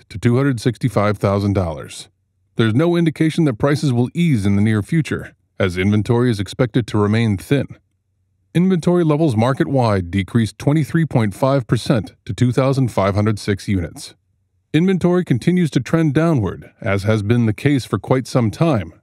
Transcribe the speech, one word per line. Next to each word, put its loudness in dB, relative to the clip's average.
to -14
two 0
hundred 0
sixty-five -2
thousand 0
dollars. -6
There's 2
no 2
indication 0
that -2
prices 0
will 0
ease 2
in 2
the 2
near 2
future, -4
as 0
inventory 2
is -4
expected -2
to -4
remain 2
thin. -2
Inventory 2
levels 2
market-wide 2
decreased -2
twenty-three 0
point 0
five 0
percent -2
to -8
two 2
thousand 0
five 0
hundred 0
six -4
units. -6
Inventory 2
continues 0
to 0
trend 0
downward, 0
as -2
has 0
been 2
the 0
case 0
for -4
quite -2
some 0
time, 0